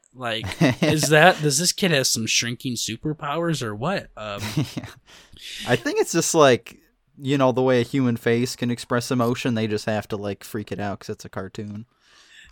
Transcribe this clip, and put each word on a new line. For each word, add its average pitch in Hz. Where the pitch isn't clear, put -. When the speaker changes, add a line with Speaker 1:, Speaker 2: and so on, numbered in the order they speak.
Speaker 1:
Like, 113
Speaker 2:
<laughs> 135
Speaker 1:
is 151
that, 156
does 143
this 175
kid 185
have 135
some 113
shrinking 120
superpowers 151
or 107
what?" 156
Um, 104
Speaker 2:
<laughs> 113
Yeah. -
I -
think 359
it's -
just, 170
like, 139
you 139
know, 131
the 127
way 127
a 117
human 123
face 120
can 120
express 120
emotion, 123
they 110
just 104
have 107
to, 107
like, 101
freak -
it 92
out 101
'cause -
it's -
a -
cartoon. 104